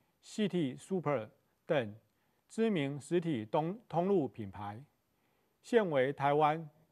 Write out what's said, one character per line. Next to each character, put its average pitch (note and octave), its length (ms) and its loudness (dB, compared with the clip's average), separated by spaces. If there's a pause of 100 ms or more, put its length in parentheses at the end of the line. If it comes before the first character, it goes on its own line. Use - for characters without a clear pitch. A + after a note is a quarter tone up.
(240)
City F3 540 -2
Super C#3+ 500 -4 (380)
等 A#2 280 0 (540)
知 A3+ 220 0
名 C#3+ 280 -2
实 E3+ 220 -2
体 D3+ 240 -2
通-， E3 340 -2 (100)
通 F3 200 0
路 F3+ 180 2
品 G#2 240 -10
牌， G#2 320 -12 (760)
现 G#3+ 300 2
为 C#3 220 4
台 C#3 220 2
湾 D#3 340 2 (240)